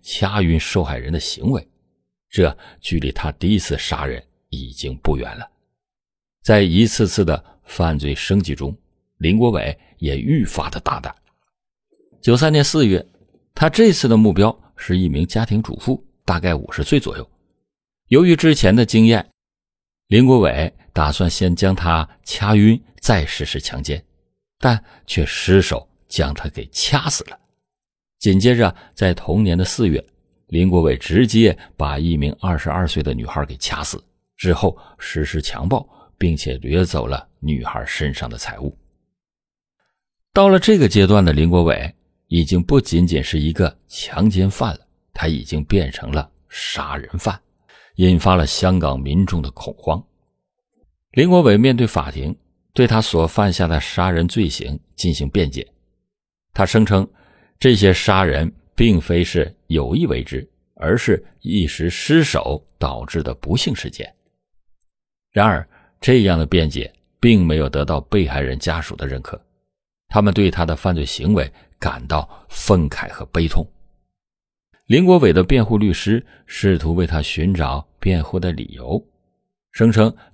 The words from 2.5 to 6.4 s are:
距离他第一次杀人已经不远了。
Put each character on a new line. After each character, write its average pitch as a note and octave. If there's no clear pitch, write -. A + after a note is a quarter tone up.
距 -
离 C#2
他 -
第 -
一 G#2
次 -
杀 -
人 B1
已 B1+
经 -
不 D2+
远 B1
了。 -